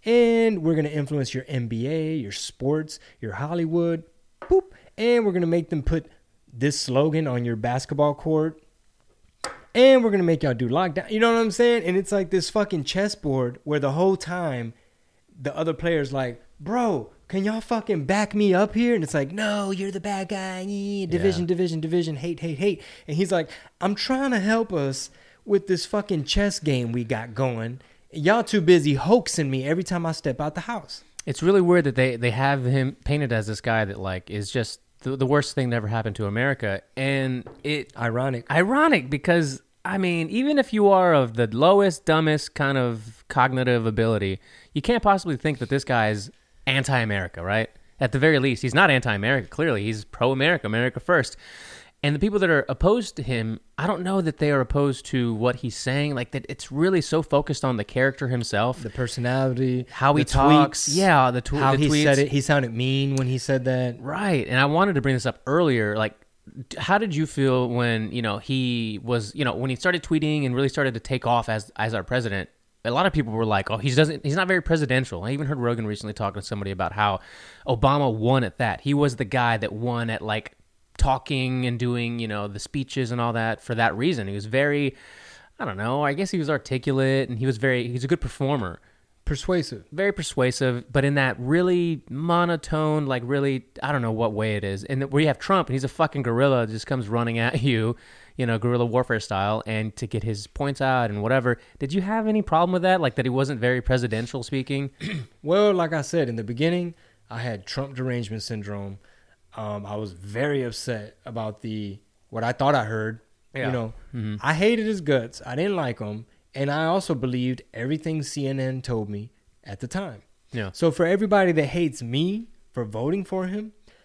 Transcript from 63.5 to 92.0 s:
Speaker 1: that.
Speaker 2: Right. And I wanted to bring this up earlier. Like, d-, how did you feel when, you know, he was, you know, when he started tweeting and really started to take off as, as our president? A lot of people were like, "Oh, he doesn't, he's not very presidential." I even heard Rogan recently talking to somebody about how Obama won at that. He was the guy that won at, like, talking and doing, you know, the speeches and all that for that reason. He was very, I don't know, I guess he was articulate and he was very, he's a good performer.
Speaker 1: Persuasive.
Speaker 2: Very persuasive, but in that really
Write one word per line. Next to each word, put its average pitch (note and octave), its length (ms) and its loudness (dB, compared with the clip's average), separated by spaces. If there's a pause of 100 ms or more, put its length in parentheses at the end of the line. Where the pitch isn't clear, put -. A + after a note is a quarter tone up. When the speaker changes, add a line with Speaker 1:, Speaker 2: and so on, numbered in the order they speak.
Speaker 1:
that. B2+ 360 -2
Speaker 2:
Right. D#3+ 460 -2
And B2 100 0
I C3+ 60 4
wanted E3 320 2
to C3+ 60 2
bring C3+ 120 2
this B2 120 -2
up - 200 -4
earlier. B2+ 520 2
Like, G#2+ 200 -2 (520)
d-, - 100 -12
how F#3 200 2
did G#3 140 -2
you D#3 120 0
feel B2+ 420 2
when, A#2 460 0
you A#2+ 80 -4
know, G#2+ 160 -2
he A#2+ 680 -2
was, A2+ 320 -2
you C#3+ 80 -2
know, B2 120 0
when B2 140 -4
he B2+ 60 -2
started F3+ 260 -2
tweeting D3+ 440 0
and B2 100 -2
really C3+ 140 2
started C3+ 240 -2
to A2+ 80 -6
take B2+ 260 -4
off A#2 220 0
as, A2 260 -4
as A2 180 -2
our G2 120 -4
president? A2 420 -4 (380)
A A#2 60 -2
lot E3 160 2
of F#3 40 2
people A2+ 220 -2
were A2+ 120 0
like, G2+ 240 0
"Oh, - 60 -2
he B2 180 -2
doesn't, D3+ 320 2
he's C#3+ 120 0
not F#3 100 0
very F#3 140 2
presidential." B2+ 640 0
I A#2+ 80 -4
even C#3+ 140 -4
heard C#3 120 -4
Rogan A#2+ 260 -2
recently G#2 280 -6
talking G2+ 280 -4
to - 60 -12
somebody G2+ 240 -6
about F#2 220 -2
how G#2 260 2 (480)
Obama C3+ 440 4
won A#2 340 2
at F#2 140 -8
that. A2+ 200 -2
He C#3 140 -2
was C#3+ 240 2
the B2+ 80 -2
guy A#2 320 0
that G#2+ 160 -4
won A#2 360 -4
at, A2+ 120 -4
like, G#2+ 320 -4 (440)
talking C3 680 0
and A#2+ 140 -2
doing, A#2+ 400 -2
you A2+ 80 -6
know, G#2 220 -4
the G2+ 100 -10
speeches C3 520 -4
and A#2+ 100 -2
all A#2+ 120 0
that A2+ 280 -2
for - 120 -6
that A2+ 220 2
reason. A#2+ 320 -2
He G2 80 -8
was G2+ 120 -8
very, C#3+ 480 0 (640)
I - 60 -8
don't G2+ 140 -6
know, B2 260 -2
I C#3+ 100 0
guess F#3 180 -4
he F#3+ 60 -2
was D3+ 120 -2
articulate C3+ 800 0
and A#2 100 -6
he B2+ 60 0
was B2+ 120 0
very, B2 300 0
he's A#2+ 160 -4
a C3+ 40 -4
good E3+ 120 2
performer. B2+ 600 -4 (420)
Speaker 1:
Persuasive. D3 680 -4
Speaker 2:
Very F#3+ 200 0
persuasive, B2+ 800 -2
but C#3 140 2
in C#3+ 100 2
that C3 240 0
really E3+ 680 2